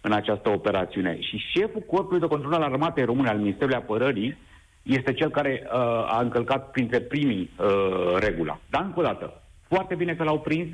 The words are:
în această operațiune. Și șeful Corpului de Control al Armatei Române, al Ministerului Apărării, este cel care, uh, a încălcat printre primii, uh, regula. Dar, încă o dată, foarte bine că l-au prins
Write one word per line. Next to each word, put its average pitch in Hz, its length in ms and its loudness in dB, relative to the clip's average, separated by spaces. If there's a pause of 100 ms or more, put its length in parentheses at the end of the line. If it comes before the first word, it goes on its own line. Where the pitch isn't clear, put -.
în 101 100 -2
această 104 380 0
operațiune. 95 720 0
Și - 160 -6
șeful 208 440 -2
Corpului 180 380 0
de 170 80 0
Control 147 260 -2
al 165 100 2
Armatei 147 400 0
Române, 123 260 2
al 107 80 0
Ministerului 104 400 0
Apărării, 117 600 0 (440)
este 135 320 0
cel 156 160 0
care, 139 360 0
uh, 123 140 0 (280)
a 113 140 2
încălcat 123 500 0
printre 120 280 0
primii, 127 580 0
uh, 95 600 2
regula. 82 400 0 (100)
Dar, 143 120 0
încă 185 180 -4
o 175 40 2
dată, 101 380 -4 (260)
foarte 185 280 0
bine 170 200 -2
că 165 80 -4
l-au 156 160 2
prins 160 340 -2